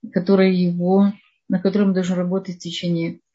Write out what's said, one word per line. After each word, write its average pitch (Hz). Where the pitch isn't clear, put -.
которое 190
его, 180
на 185
котором 196
он 190
должен 180
работать 180
в -
течение 170